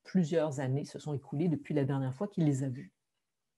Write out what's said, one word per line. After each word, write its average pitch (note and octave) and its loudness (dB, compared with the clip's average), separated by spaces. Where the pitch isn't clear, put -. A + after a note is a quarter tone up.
plusieurs D#3 2
années C3+ 0
se - -12
sont D3 -4
écoulées D3 -2
depuis D3+ 0
la C#3+ 4
dernière C3+ 0
fois G3+ -4
qu'il E3+ 0
les C#3 2
a C3+ -2
vus. C3 -8